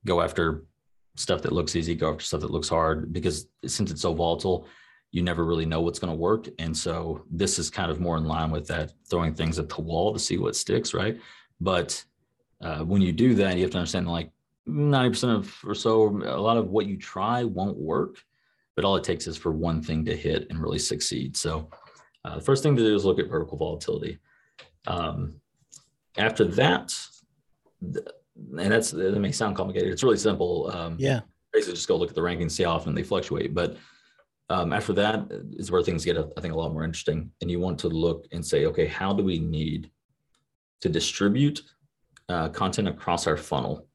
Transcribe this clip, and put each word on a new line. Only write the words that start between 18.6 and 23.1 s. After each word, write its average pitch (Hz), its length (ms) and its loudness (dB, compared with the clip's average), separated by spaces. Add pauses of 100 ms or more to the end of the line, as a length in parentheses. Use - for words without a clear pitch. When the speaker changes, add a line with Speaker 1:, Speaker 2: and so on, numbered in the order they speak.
Speaker 1:
but 87 100 0
all 98 120 4
it 95 80 0
takes 87 220 -2
is 80 120 -8
for 82 140 -2
one 80 300 0
thing 78 220 -2
to 78 100 -2
hit 78 360 -2
and 80 100 -6
really 76 180 -2
succeed. 69 560 -4
So, 80 360 -4 (560)
uh, 80 80 -10
the 80 80 -8
first 135 200 4
thing 147 140 6
to 117 60 4
do 107 120 6
is 98 120 2
look 95 120 4